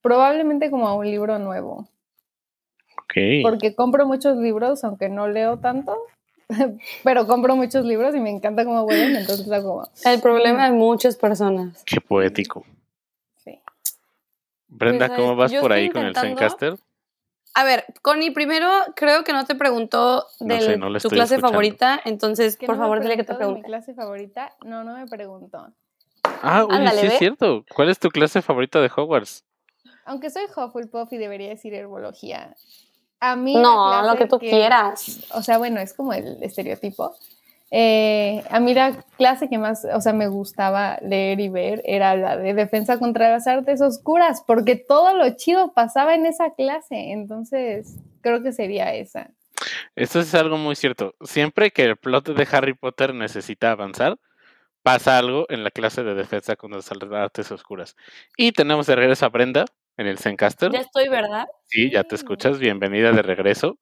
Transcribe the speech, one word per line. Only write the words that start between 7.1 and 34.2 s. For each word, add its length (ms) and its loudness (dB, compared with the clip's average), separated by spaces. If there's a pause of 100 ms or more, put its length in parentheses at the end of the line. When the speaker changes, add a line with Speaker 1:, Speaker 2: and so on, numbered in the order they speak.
Speaker 1:
compro 280 4
muchos 300 0
libros 300 0
y 60 0
me 100 -2
encanta 340 -2
cómo 200 -2
huelen, 320 2
entonces 360 -4
hago 160 -2 (140)
como 60 -14 (160)
Speaker 3:
El 180 4
problema 440 2
de 60 4
muchas 440 2
personas. 680 -2
Speaker 2:
Qué 160 -2
poético. 640 -2 (800)
Speaker 1:
Sí. 160 -20 (1080)
Speaker 2:
Brenda, 400 2
Speaker 3:
Pues, 100 -4
Speaker 2:
¿cómo 100 2
Speaker 3:
¿sabes? 100 0
Speaker 2:
vas 140 4
Speaker 3:
Yo 80 0
Speaker 2:
por 120 4
Speaker 3:
estoy 120 4
Speaker 2:
ahí 60 0
con 120 -4
el 60 -2
Speaker 3:
intentando 320 -4
Speaker 2:
Zencaster? 340 0 (800)
Speaker 3:
A 100 4
ver, 200 2 (180)
Connie, 280 0
primero 380 -2 (260)
creo 300 2
que 80 -4
no 120 0
te 120 -4
preguntó 680 0 (140)
Speaker 2:
No 160 -2
Speaker 3:
de 60 0
Speaker 2:
sé, 160 2
no 120 -4
la 120 -2
Speaker 3:
tu 80 -2
Speaker 2:
estoy 100 2
Speaker 3:
clase 160 4
Speaker 2:
escuchando. 180 2
Speaker 3:
favorita, 520 2
entonces, 520 -2
Speaker 1:
¿Que 100 -10
Speaker 3:
por 100 -2
Speaker 1:
no 60 -4
me 20 0
Speaker 3:
favor, 160 0
dile 160 0
que 80 -2
te 100 -8
Speaker 1:
preguntó 140 -4
de 60 -4
mi 80 -12
Speaker 3:
pregunte. 240 -12
Speaker 1:
clase 80 -18
favorita? 580 -14 (120)
No, 200 -14
no 100 -14
me 140 -16
preguntó. 580 -18 (760)
Speaker 2:
Ah, 220 2
oye, 120 0
Speaker 3:
Ándale, 240 4
Speaker 2:
sí 60 4
es 80 2
Speaker 3:
¿ve? 40 2
Speaker 2:
cierto. 460 2 (100)
¿Cuál 160 4
es 80 0
tu 120 0
clase 300 2
favorita 400 0
de 140 4
Hogwarts? 500 -2 (600)
Speaker 1:
Aunque 260 -10
soy 140 -8
Hufflepuff 680 -10
y 60 -10
debería 300 -10
decir 260 -14
herbología, 800 -14 (640)
a 180 -2
mí 180 -2
la 80 6
Speaker 3:
No, 340 6
lo 60 2
Speaker 1:
clase 160 2
Speaker 3:
que 80 4